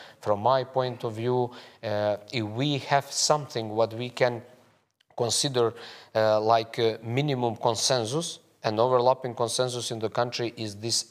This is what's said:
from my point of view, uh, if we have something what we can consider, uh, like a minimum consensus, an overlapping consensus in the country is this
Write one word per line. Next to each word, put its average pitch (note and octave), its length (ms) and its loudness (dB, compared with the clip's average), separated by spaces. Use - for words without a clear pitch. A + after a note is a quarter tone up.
from G#2 220 -2
my B2+ 240 4
point B2+ 400 -4
of A2+ 80 -6
view, A#2+ 380 0
uh, G#2 340 0
if A#2 100 -2
we B2+ 360 -2
have C#3 300 0
something C3 600 -2
what G#2+ 240 0
we A#2+ 160 -6
can A#2+ 320 0
consider, A#2+ 580 2
uh, A2 280 4
like A2+ 380 4
a A2+ 240 2
minimum B2 520 0
consensus, B2 840 0
an G#2+ 160 0
overlapping B2+ 560 4
consensus B2 560 -2
in A2+ 80 -6
the G#2+ 100 -2
country A#2+ 480 -2
is G#2+ 180 -6
this A2 360 -2